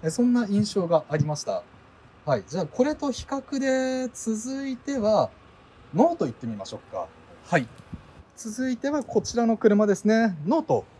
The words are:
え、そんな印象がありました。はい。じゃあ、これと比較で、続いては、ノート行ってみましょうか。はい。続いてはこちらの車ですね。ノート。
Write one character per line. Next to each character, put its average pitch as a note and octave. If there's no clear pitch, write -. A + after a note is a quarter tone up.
え、 D#3+
そ G3+
ん A#3+
な A#3+
印 G3+
象 F#3
が E3
あ D#3
り D3+
ま D3+
し -
た。 -
は C#3
い。 -
じ E3+
ゃ F#3+
あ、 D#3
こ B3
れ D4+
と C#4+
比 -
較 C4+
で、 C4
続 B3+
い C4
て C#4
は、 G#3
ノ C4+
ー E4
ト -
行 A#2+
っ -
て -
み A2+
ま G2
し -
ょ G#2+
う -
か。 F2
は E3+
い。 B2
続 B3
い B3
て C#4
は D4
こ -
ち -
ら A#3
の A3+
車 G#3
で G3+
す -
ね。 G#3+
ノ C4
ー D4+
ト。 A#2+